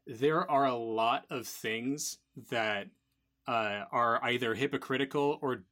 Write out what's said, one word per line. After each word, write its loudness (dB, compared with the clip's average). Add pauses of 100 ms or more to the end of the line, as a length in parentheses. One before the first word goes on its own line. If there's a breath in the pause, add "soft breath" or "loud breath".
There 2
are 6
a 2
lot 0
of -6
things -4 (300)
that, 0 (580)
uh, 0
are 2
either 2
hypocritical 0
or -4